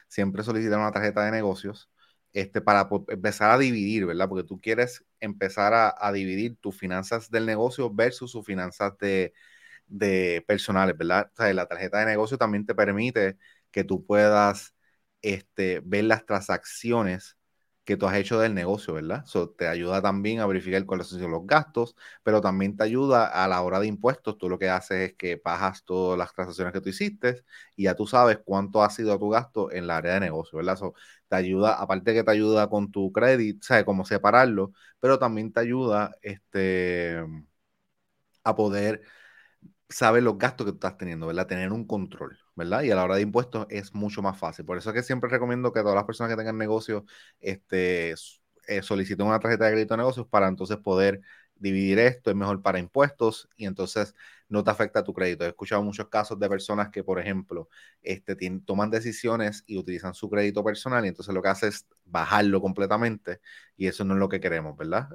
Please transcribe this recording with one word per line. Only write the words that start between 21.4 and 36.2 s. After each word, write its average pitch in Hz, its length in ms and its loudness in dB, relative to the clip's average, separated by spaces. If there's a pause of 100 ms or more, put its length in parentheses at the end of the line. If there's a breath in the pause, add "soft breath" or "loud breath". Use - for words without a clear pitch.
gastos, 120 500 0 (280 loud breath)
pero 107 180 4
también 98 340 0
te 107 80 -2
ayuda 120 440 4
a 92 200 0
la 90 140 2
hora 90 180 0
de 104 60 2
impuestos. 107 540 -2
Tú 92 100 -4
lo 180 80 -2
que 95 120 0
haces 92 420 -2
es - 40 -20
que 87 280 -6
bajas 92 420 -2
todas 90 320 0
las 87 160 -4
transacciones 90 400 -6
que 95 80 -6
tú 98 80 -6
hiciste 104 540 -4 (320 loud breath)
y 98 80 -4
ya 92 120 2
tú 104 120 -4
sabes 120 360 4
cuánto 98 380 0
ha 104 80 6
sido 104 300 -2
tu 104 100 -2
gasto 110 420 -2
en 90 140 -6
la 82 120 -2
área 87 180 0
de 101 60 2
negocio, 80 360 -6
¿verdad? 92 200 -2
So, 98 180 -10 (320 soft breath)
te 95 80 -2
ayuda, 95 400 2
aparte 98 400 -2
que 113 80 4
te 110 80 4
ayuda 107 380 4
con 101 220 -2
tu 95 200 -2
crédito, 113 500 2
¿sabes? 113 240 4
Cómo 95 180 0
separarlo, 104 720 4 (260 soft breath)
pero 131 200 4
también 110 340 -2
te 120 60 2
ayuda, 117 640 0